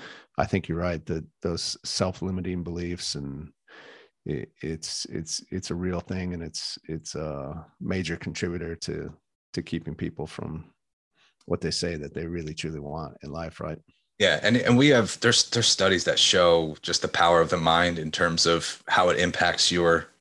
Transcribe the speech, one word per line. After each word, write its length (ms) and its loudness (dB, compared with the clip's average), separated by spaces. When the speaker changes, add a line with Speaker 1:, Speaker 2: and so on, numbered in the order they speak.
Speaker 1:
I 80 2
think 220 0
you're 100 -2
right, 280 -2
that 200 -4
those 420 -4
self-limiting 800 -4
beliefs, 520 -6
and 360 -10
it, 260 -6
it's, 440 -8
it's, 460 -8
it's 180 -8
a 60 -4
real 240 -4
thing, 340 -6
and 80 -8
it's, 360 -10
it's 280 -10
a 500 -8
major 360 -4
contributor 600 -6
to, 380 -8
to 100 -6
keeping 340 -8
people 300 -6
from 460 -10
what 160 -4
they 100 -4
say 240 -4
that 180 -10
they 120 -6
really 280 -8
truly 260 -8
want 420 -10
in 100 -12
life, 280 -10
right? 200 -8
Speaker 2:
Yeah. 240 4
And, 140 4
and 200 6
we 120 8
have, 300 4
there's, 300 4
there's 180 2
studies 380 4
that 140 2
show 640 6
just 200 -2
the 60 0
power 340 6
of 80 2
the 80 0
mind 420 4
in 120 -4
terms 340 2
of 420 2
how 220 4
it 100 2
impacts 520 2
your, 360 4